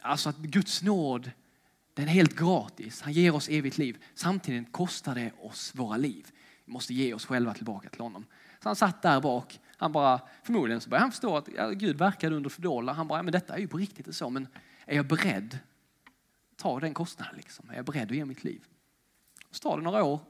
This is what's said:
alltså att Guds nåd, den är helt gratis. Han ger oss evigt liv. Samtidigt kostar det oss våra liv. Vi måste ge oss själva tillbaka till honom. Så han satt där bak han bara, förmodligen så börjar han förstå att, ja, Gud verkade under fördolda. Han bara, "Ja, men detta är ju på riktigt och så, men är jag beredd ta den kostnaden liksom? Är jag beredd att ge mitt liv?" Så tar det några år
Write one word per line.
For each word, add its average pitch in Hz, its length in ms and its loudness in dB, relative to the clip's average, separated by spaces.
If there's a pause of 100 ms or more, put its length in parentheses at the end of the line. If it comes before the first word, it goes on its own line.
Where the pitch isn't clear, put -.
alltså 143 280 0
att 143 80 -4
Guds 156 440 0
nåd, 143 500 0 (600)
den 143 140 -2
är 156 40 2
helt 180 240 8
gratis. 127 680 0
Han 147 120 -4
ger 170 220 8
oss 147 140 -4
evigt 147 280 0
liv. 127 260 -2 (100)
Samtidigt 151 580 -2
kostar 175 440 -4
det 120 240 -4
oss - 360 -12
våra 113 220 -2
liv. 117 300 -2 (380)
Vi - 80 -18
måste 123 200 -8
ge 127 200 0
oss 110 120 -8
själva 120 280 0
tillbaka 107 360 -10
till - 120 -12
honom. 110 240 -12 (380)
Så 214 60 -2
han 208 60 0
satt 196 260 2
där 139 200 4
bak 123 380 -2 (200)
han 165 120 0
bara, 139 300 4 (220)
förmodligen 123 380 2
så - 80 -12
börjar 135 120 4
han 254 100 2
förstå 202 260 -2
att, 147 180 -6
ja, 110 140 0
Gud 190 280 0
verkade 165 380 2
under 143 140 -4
fördolda. 135 440 -4
Han 160 140 -4
bara, 151 120 -2
"Ja, 180 40 -4
men 175 80 -4
detta 175 240 0
är - 40 -6
ju 196 80 -4
på 156 100 -6
riktigt 185 300 -8
och - 80 -10
så, 139 140 -6
men 131 180 -6 (380)
är - 100 -2
jag 147 120 2
beredd 131 520 0 (960)
ta 135 240 -2
den 160 140 -4
kostnaden - 420 -8
liksom? - 340 -20
Är 117 60 -12
jag 123 100 -8
beredd 127 260 -4
att 131 60 0
ge 151 80 -2
mitt 131 180 -10
liv?" - 240 -8 (840)
Så - 180 -4
tar 151 80 2
det 151 60 -4
några 190 200 2
år 147 160 2 (100)